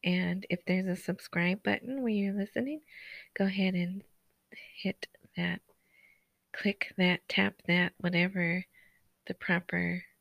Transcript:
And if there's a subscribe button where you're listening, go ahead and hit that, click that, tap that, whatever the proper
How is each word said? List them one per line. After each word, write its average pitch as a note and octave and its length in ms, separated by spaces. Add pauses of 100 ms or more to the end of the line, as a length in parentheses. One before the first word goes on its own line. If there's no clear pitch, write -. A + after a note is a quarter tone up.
And F3+ 460
if F3+ 160
there's F#3 220
a F3+ 80
subscribe F3+ 680
button B3 380
where A#3 120
you're G3+ 200
listening, B3 480 (560)
go G3 80
ahead F#3+ 280
and F3+ 300 (760)
hit - 260 (280)
that, F3 260 (920)
click - 440
that, F3+ 300
tap G3 280 (120)
that, F3 300
whatever F3 680 (640)
the F#3 60
proper F3 720 (180)